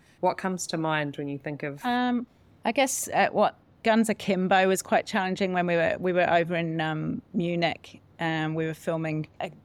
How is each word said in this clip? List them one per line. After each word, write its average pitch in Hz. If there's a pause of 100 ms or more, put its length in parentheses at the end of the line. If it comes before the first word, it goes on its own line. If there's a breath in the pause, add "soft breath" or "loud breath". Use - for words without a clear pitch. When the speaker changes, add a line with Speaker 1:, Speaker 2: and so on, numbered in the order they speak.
(220 soft breath)
Speaker 1:
What 180
comes 185
to 170
mind 151
when 143
you 143
think 147
of 143
Speaker 2:
Um, 247 (360)
I 233
guess, 262
uh, 185
what 196 (260)
Guns 220
Akimbo 190
was 190
quite -
challenging 190
when 175
we 175
were, 165
we 180
were 175
over 170
in, 165
um, 156 (120)
Munich. 170 (200)
Um, 160
we 160
were 156
filming 160 (140)
a 180 (140)